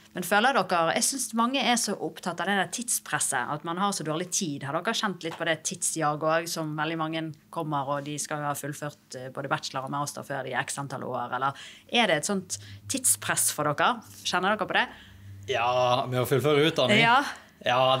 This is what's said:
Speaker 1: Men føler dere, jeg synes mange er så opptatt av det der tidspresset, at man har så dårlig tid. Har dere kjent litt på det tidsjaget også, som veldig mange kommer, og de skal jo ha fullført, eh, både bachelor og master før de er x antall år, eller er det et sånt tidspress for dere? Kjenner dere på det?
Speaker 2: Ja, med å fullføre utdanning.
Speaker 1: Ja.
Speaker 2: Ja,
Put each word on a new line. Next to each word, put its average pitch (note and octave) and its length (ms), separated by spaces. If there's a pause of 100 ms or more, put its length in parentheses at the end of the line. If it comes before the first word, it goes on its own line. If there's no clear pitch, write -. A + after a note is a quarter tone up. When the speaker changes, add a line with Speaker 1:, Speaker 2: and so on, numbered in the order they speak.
(120)
Speaker 1:
Men F3 120
føler G#3+ 280
dere, F#3 420
jeg A#3+ 100
synes - 300
mange A#3+ 280
er A#3 140
så A3 180
opptatt E3+ 460
av F3 60
det G3+ 120
der F3+ 80 (160)
tidspresset, - 680
at D3 160
man E3 120
har G3+ 160
så F3+ 100
dårlig D#3 300
tid. D3 320
Har C#3 80
dere F3 200
kjent G3 300
litt D#3+ 160
på E3 80
det D#3+ 160
tidsjaget D3+ 580
også, E3 280
som D#3 280
veldig D#3 220
mange D#3+ 340 (160)
kommer, D3+ 400
og C#3+ 160
de D3 140
skal D3+ 200
jo D3 60
ha C#3+ 100
fullført, C#3+ 600
eh, B2+ 160
både C#3 180
bachelor C#3+ 360
og C3+ 80
master C#3+ 320
før C3+ 200
de C3 80
er B2 120
x - 140
antall C3+ 260
år, B2 280
eller C3+ 200 (400)
er A#3 160
det E3 80
et D3 100
sånt G3 320 (300)
tidspress - 640
for D3+ 100 (100)
dere? A3+ 300 (220)
Kjenner F#3 340
dere F#3 80
på E3+ 80
det? A3+ 140 (580)
Speaker 2:
Ja, B2 600
med B2+ 140
å A#2+ 60
fullføre C#3+ 460
utdanning. D#3 280
Speaker 1:
Ja. A#3+ 240 (400)
Speaker 2:
Ja, C3 360